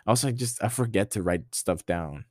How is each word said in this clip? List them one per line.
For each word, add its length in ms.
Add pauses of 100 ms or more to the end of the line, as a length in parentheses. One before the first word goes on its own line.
Also, 220
I 20
just, 320
I 60
forget 440
to 100
write 300
stuff 320
down, 460